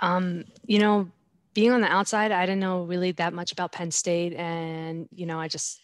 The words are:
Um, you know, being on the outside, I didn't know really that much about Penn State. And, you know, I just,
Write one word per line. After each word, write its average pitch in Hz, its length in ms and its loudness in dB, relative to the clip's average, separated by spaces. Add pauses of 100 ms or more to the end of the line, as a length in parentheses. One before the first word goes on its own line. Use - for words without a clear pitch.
Um, 180 440 0 (200)
you 208 140 4
know, 208 320 4 (440)
being 220 160 6
on 247 100 4
the 170 100 2
outside, 208 400 2
I 180 140 2
didn't 190 160 0
know 185 220 0
really 180 300 0
that 170 200 -2
much 175 180 -8
about 180 200 -4
Penn 170 180 -6
State. 175 460 -2
And, 165 760 -6
you 180 140 -10
know, 160 140 -4
I 160 80 -6
just, - 360 -8